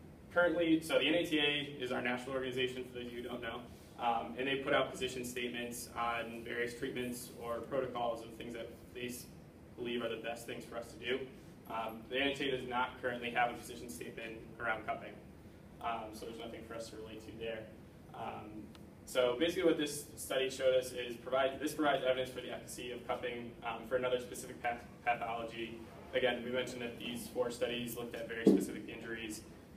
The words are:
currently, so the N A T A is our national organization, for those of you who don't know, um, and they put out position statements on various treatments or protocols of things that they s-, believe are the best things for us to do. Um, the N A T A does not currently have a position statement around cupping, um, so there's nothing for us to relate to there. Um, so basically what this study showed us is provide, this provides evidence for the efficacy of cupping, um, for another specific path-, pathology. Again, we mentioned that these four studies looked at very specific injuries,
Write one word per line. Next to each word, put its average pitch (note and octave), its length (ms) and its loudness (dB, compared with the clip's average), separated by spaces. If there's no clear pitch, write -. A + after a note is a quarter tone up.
currently, E3+ 480 8
so C#3 200 6
the C3+ 80 6
N D#3 80 8
A F3 100 6
T D3+ 140 4
A C#3+ 440 2
is B2 80 0
our B2+ 120 0
national B2 320 0
organization, B2+ 480 2
for A#2+ 160 -8
those A#2+ 80 -4
of A#2+ 40 -8
you A#2+ 120 -6
who - 40 -6
don't B2 140 -4
know, A#2 200 -4
um, A#2 380 2
and B2+ 100 2
they C3+ 100 4
put C#3 160 2
out C3+ 180 6
position B2+ 340 -2
statements A#2+ 720 -4
on A#2 460 0
various A#2+ 340 -2
treatments B2 520 -4
or A#2 200 -2
protocols A#2+ 600 0
of A2+ 120 -10
things A#2+ 180 -8
that A#2 160 -6
they B2 140 -6
s-, B2 180 -8
believe A#2+ 280 -2
are A#2 60 0
the A2+ 120 -4
best A#2 240 -6
things A#2 180 -6
for A#2 140 -10
us A#2 160 -6
to G#2+ 60 -12
do. A#2+ 200 0
Um, A2+ 300 -4
the B2+ 80 2
N C#3 80 4
A C#3 80 0
T C#3+ 120 0
A C3 80 2
does A#2+ 140 -2
not B2 320 0
currently A#2+ 300 0
have A#2+ 180 6
a A#2+ 60 -4
position A#2+ 340 -10
statement A#2 480 -8
around A2 260 -2
cupping, G#2+ 280 -6
um, A#2 300 -2
so A2 140 -8
there's A2+ 100 -8
nothing A2+ 300 -10
for A2+ 80 -8
us A2+ 140 -8
to A2 80 -12
relate A2 280 -10
to G#2+ 140 -12
there. A2+ 240 -4
Um, G#2+ 520 -8
so B2 340 6
basically F3 260 4
what E3 140 8
this C#3+ 280 0
study C3 340 2
showed C3 260 6
us B2 180 4
is A#2+ 240 -4
provide, C3 420 4
this D3 140 0
provides C#3 340 6
evidence B2+ 220 6
for - 100 -8
the B2+ 120 -6
efficacy A#2+ 400 -8
of A#2+ 140 -8
cupping, A#2+ 460 -2
um, A2+ 240 -4
for B2+ 80 6
another B2 240 4
specific - 420 -8
path-, A#2+ 220 0
pathology. A2+ 760 0
Again, A#2+ 320 4
we B2 60 -4
mentioned B2 320 -2
that A#2 140 -6
these A#2 300 -6
four A#2+ 240 0
studies A#2+ 460 -2
looked A#2+ 180 -6
at A#2 140 -6
very A2+ 160 4
specific - 420 6
injuries, A2 540 -6